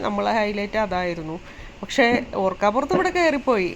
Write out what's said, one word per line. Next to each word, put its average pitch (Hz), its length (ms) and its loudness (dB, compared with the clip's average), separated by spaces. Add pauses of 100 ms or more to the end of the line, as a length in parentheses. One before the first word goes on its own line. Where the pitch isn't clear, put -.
നമ്മളെ 208 340 0
ഹൈലൈറ്റ് 208 460 -2
അതായിരുന്നു. 175 500 -4 (440)
പക്ഷേ - 240 2 (380)
ഓർക്കാപ്പുറത്ത് 208 540 2
ഇവിടെ 370 200 2
കയറിപ്പോയി. 262 600 2